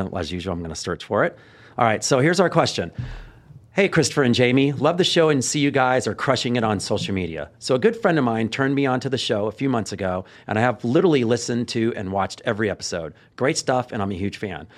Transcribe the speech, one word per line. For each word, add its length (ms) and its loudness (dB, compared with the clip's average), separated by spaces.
as 160 -4
usual, 220 -6
I'm 80 -6
gonna 140 -10
search 280 -6
for 220 0
it. 120 -4
All 80 4
right, 180 0
so 160 2
here's 200 2
our 100 4
question. 420 0
"Hey, 140 2
Christopher 360 2
and 120 4
Jamie. 380 4
Love 240 0
the 80 4
show 240 4
and 160 2
see 140 -2
you 120 2
guys 360 2
are 80 -2
crushing 420 0
it 80 0
on 160 2
social 320 -2
media. 360 -4
So 160 0
a 40 4
good 160 4
friend 220 2
of 80 2
mine 240 0
turned 260 0
me 100 2
onto 220 0
the 100 -2
show 280 -2
a 80 -4
few 160 -2
months 240 -2
ago, 320 -4
and 100 0
I 40 2
have 220 0
literally 400 4
listened 460 0
to 260 0
and 160 -6
watched 320 -2
every 260 0
episode. 440 -6
Great 200 0
stuff, 360 -2
and 80 -4
I'm 100 -4
a 40 -6
huge 220 -6
fan. 300 -10